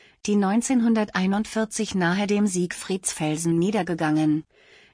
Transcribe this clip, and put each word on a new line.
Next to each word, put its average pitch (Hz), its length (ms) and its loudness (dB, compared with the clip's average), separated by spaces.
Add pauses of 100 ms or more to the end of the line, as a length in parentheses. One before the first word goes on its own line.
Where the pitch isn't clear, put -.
(260)
die 208 100 2
neunzehnhunderteinundvierzig 214 1600 0
nahe 185 320 0
dem 208 200 2
Siegfriedsfelsen 170 1120 -2
niedergegangen, 160 840 0 (500)